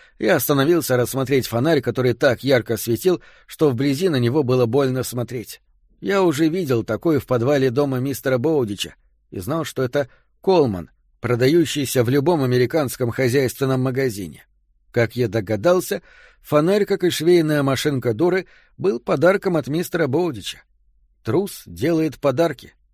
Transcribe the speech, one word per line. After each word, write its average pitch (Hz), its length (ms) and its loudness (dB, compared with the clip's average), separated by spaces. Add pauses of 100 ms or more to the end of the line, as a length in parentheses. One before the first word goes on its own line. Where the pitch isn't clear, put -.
(200)
я 208 160 4
остановился 143 640 2
рассмотреть 131 500 0
фонарь, 139 340 0
который 123 320 0
так 123 300 0
ярко 120 340 0
светил, 131 440 -2 (260)
что 156 220 0
вблизи 139 400 0
на 147 80 0
него 123 260 2
было 127 220 2
больно 131 380 0
смотреть. 120 580 -10 (400)
Я 196 220 2
уже 160 260 2
видел 143 340 0
такой 135 360 0
в - 60 -6
подвале 131 460 2
дома 135 280 0
мистера 131 380 -2
Боудича 123 580 -2 (360)
и - 80 -10
знал, 147 240 -4
что - 180 -6
это 131 280 -2 (320)
Колман, 131 480 2 (340)
продающийся 131 800 2
в 113 60 0
любом 143 340 2
американском 123 680 0
хозяйственном 131 680 0
магазине. 123 680 -4 (460)
Как 117 240 0
я 120 140 -2
догадался, 113 720 0 (400)
фонарь, 175 420 2
как 196 220 -2
и 175 40 2
швейная 156 540 2
машинка 135 500 0
Доры, 170 320 0 (300)
был 196 240 -2
подарком 180 560 2
от 151 140 -2
мистера 165 380 -2
Боудича. 143 560 -4 (600)
"Трус 175 420 -4
делает 156 540 -2
подарки", — 156 540 -2 (200)